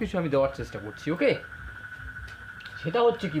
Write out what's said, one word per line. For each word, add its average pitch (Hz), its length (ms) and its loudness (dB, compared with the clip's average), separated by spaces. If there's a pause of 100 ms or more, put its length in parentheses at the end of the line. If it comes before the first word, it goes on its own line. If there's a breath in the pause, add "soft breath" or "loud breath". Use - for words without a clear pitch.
কিছু 208 200 -2
আমি 160 140 2
দেওয়ার 135 240 6
চেষ্টা 113 260 -6
করছি, - 300 -8
ওকে? 262 160 4 (1500)
সেটা 165 260 2
হচ্ছে 226 260 4
কি 156 80 2